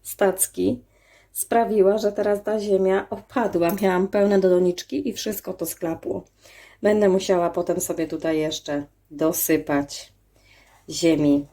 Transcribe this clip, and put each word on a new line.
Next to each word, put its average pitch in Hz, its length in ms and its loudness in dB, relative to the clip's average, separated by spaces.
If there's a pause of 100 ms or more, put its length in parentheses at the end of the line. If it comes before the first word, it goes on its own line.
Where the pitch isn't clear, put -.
z - 140 -14
tacki 190 640 -2 (560)
sprawiła, 214 600 2
że 208 140 -2
teraz 202 300 -2
ta 214 180 -4
ziemia 190 500 0
opadła. 190 600 -2 (120)
Miałam 185 260 2
pełne 202 320 4
doniczki 180 680 0
i 214 40 -6
wszystko - 400 -8
to 165 140 -8
sklapło. - 580 -8 (580)
Będę 208 260 4
musiała 185 420 2
potem 175 300 -2
sobie 165 260 -4
tutaj 160 320 -4
jeszcze 151 480 -4 (240)
dosypać 151 1000 -2 (760)
ziemi 147 640 2